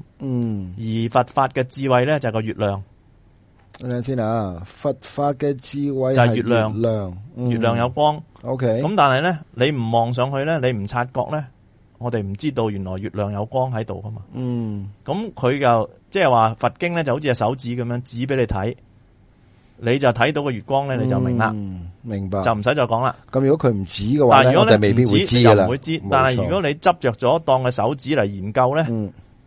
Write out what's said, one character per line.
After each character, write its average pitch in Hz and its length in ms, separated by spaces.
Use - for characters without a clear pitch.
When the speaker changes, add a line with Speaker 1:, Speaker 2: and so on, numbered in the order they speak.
Speaker 1:
嗯。 113 580
Speaker 2:
而 113 60
佛 127 180
法 135 200
嘅 131 180
智 131 220
慧 127 160
呢， 151 160
就 123 80
係 - 20
個 113 100
月 110 120
亮。 98 300
Speaker 1:
等 123 120
陣 120 140
先 131 120
啊， 107 480
佛 - 360
法 143 320
嘅 143 240
智 143 360
慧 131 200
係 120 220
月 117 60
亮。 110 320
Speaker 2:
就 104 60
係 - 20
月 117 80
亮。 98 280
Speaker 1:
嗯。 123 140
Speaker 2:
月 117 80
亮 117 200
有 120 120
光。 151 320
Speaker 1:
OK。 120 380
Speaker 2:
噉 156 140
但 143 160
係 131 100
呢， 170 180
你 131 200
唔 117 200
望 117 220
上 123 180
去 139 140
呢， 160 180
你 131 80
唔 101 160
察 123 160
覺 123 260
呢， 151 160
我 120 120
哋 117 120
唔 98 140
知 151 160
道 117 180
原 98 120
來 92 120
月 95 200
亮 101 200
有 101 120
光 131 280
喺 113 100
度 98 220
㗎 107 40
嘛。 110 120
Speaker 1:
嗯。 113 580
Speaker 2:
噉 196 300
佢 131 260
就， 117 300
即 196 100
係 165 100
話 113 300
佛 - 100
經 175 140
呢， 170 100
就 135 100
好 143 60
似 151 80
隻 123 80
手 113 200
指 127 140
噉 123 140
樣 120 200
指 120 220
畀 135 100
你 131 80
睇， 101 320
你 120 220
就 135 100
睇 117 220
到 147 100
個 143 100
月 107 100
光 135 260
呢， 131 80
你 127 140
就 127 100
明 123 180
啦。 110 160
Speaker 1:
嗯， 92 380
明 98 280
白。 98 120
Speaker 2:
就 117 120
唔 104 100
使 123 100
再 147 100
講 113 200
啦。 131 100
Speaker 1:
噉 131 120
如 135 160
果 143 120
佢 113 40
唔 98 120
指 101 180
嘅 135 220
話 131 180
呢， - 20
Speaker 2:
但 127 80
係 - 20
如 170 40
果 208 60
你 - 60
Speaker 1:
我 107 60
哋 104 40
未 104 120
必 123 120
會 104 200
知 120 120
㗎 117 180
啦。 95 120
Speaker 2:
唔 - 0
指， - 0
又 - 0
唔 - 20
會 131 80
知。 156 140
Speaker 1:
冇 160 120
錯。 98 80
Speaker 2:
但 135 120
係 131 120
如 95 120
果 190 140
你 160 140
執 175 240
着 123 120
咗 131 280
當 131 240
個 123 80
手 123 240
指 127 160
嚟 131 140
研 101 280
究 127 220
呢， 160 140
Speaker 1:
嗯。 110 220